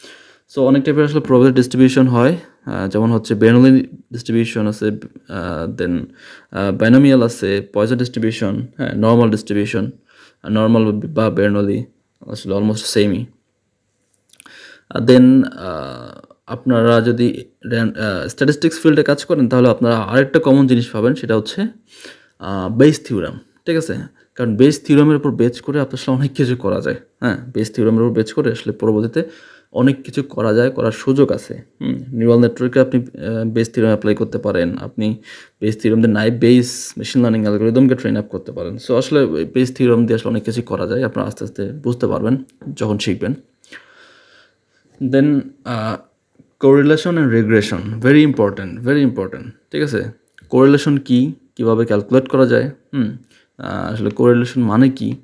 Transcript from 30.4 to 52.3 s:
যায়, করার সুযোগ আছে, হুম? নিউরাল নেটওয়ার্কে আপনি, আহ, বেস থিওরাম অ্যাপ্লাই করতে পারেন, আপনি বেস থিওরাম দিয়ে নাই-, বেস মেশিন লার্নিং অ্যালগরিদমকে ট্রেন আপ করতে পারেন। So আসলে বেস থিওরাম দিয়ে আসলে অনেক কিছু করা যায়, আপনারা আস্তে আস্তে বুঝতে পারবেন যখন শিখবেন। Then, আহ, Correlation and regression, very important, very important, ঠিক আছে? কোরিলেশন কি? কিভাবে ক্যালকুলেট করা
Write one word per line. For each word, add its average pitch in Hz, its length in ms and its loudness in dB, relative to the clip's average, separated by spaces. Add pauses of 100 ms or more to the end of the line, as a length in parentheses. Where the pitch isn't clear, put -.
যায়, 120 160 2
করার 117 220 -4
সুযোগ 135 400 0
আছে, - 320 -10 (160)
হুম? 131 280 -6
নিউরাল 117 320 2
নেটওয়ার্কে 123 400 0
আপনি, 127 200 0
আহ, 113 440 -8
বেস 113 260 -2
থিওরাম 110 180 0
অ্যাপ্লাই 107 260 0
করতে 110 240 -6
পারেন, 87 400 -4
আপনি 110 440 -6 (380)
বেস 107 220 -2
থিওরাম 113 200 2
দিয়ে 113 100 2
নাই-, 107 180 0
বেস 120 680 2
মেশিন 120 240 -2
লার্নিং 113 200 0
অ্যালগরিদমকে 113 520 2
ট্রেন 107 220 -4
আপ 104 80 -4
করতে - 280 -12
পারেন। 90 240 -10
So 120 180 -4
আসলে 117 500 0
বেস 127 300 -2
থিওরাম 120 320 2
দিয়ে 113 80 0
আসলে 113 160 -4
অনেক 110 140 -4
কিছু 117 180 -6
করা 95 240 -6
যায়, 98 180 -2
আপনারা 104 240 -4
আস্তে 104 160 -12
আস্তে 101 280 -10
বুঝতে 120 340 -4
পারবেন 110 380 -2 (320)
যখন 104 220 -4
শিখবেন। 107 360 -4 (1700)
Then, 139 380 2 (240)
আহ, 120 320 -6 (680)
Correlation 147 480 4
and 151 200 0
regression, 110 720 0
very 143 280 6
important, 101 540 -4
very 139 220 2
important, - 420 -8 (200)
ঠিক 151 120 -4
আছে? 117 220 -4 (440)
কোরিলেশন 139 480 4
কি? 135 360 0 (240)
কিভাবে 113 280 0
ক্যালকুলেট 113 440 0
করা 131 180 2